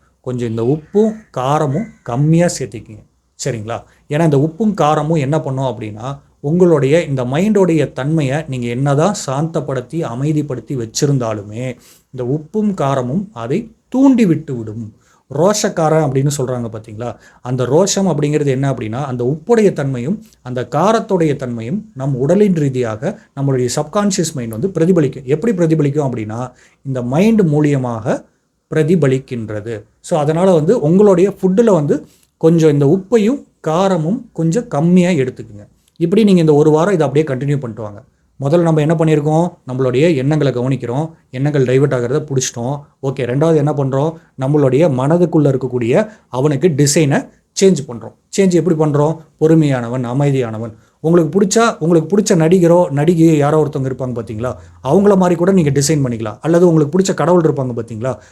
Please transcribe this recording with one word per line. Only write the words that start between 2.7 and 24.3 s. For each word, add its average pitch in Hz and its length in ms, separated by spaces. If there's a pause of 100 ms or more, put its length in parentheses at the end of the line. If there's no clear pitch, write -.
சரிங்களா? 113 380 (260)
ஏன்னா 147 160
இந்த 151 120
உப்பும் 165 380
காரமும் 156 440
என்ன 143 220
பண்ணும் 135 240
அப்படின்னா, 117 540 (220)
உங்களுடைய 160 640
இந்த 135 200
மைண்டோடைய 165 680
தன்மையை 143 560
நீங்க 127 180
என்னதான் 139 480 (120)
சாந்தப்படுத்தி, 143 760
அமைதிப்படுத்தி 143 720
வச்சிருந்தாலுமே, 113 880 (460)
இந்த 127 120 (100)
உப்பும் 196 420
காரமும் 135 580
அதை 120 380 (180)
தூண்டி 254 380
விட்டு 143 300
விடும். 110 380 (400)
ரோஷக்காரன் 160 680
அப்படின்னு 135 320
சொல்றாங்க 123 320
பாத்தீங்களா? 110 480 (260)
அந்த 127 220
ரோஷம் 190 440
அப்படிங்கிறது 147 380
என்ன 135 260
அப்படின்னா, 117 320
அந்த 127 200
உப்புடைய 185 480
தன்மையும் 135 500 (200)
அந்த 123 280
காரத்துடைய 175 640
தன்மையும் 120 580
நம் 135 220
உடலின் 180 380
ரீதியாக 127 680 (160)
நம்மளுடைய 135 400
சப்கான்ஷியஸ் 185 580